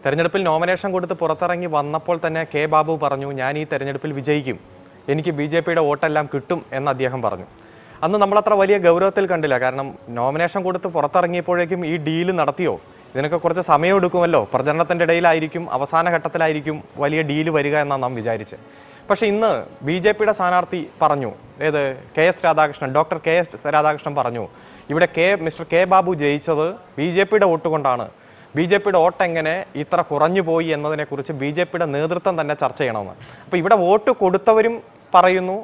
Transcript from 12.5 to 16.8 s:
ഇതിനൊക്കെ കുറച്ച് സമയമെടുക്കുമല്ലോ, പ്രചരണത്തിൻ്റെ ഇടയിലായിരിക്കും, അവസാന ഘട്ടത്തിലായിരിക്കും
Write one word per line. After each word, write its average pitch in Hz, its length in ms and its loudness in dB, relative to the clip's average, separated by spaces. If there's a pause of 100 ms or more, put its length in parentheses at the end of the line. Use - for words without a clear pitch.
ഇതിനൊക്കെ 151 300 -2
കുറച്ച് 170 280 0
സമയമെടുക്കുമല്ലോ, 175 720 4 (120)
പ്രചരണത്തിൻ്റെ 156 540 0
ഇടയിലായിരിക്കും, 165 580 2 (120)
അവസാന 165 380 0
ഘട്ടത്തിലായിരിക്കും 156 640 -2 (240)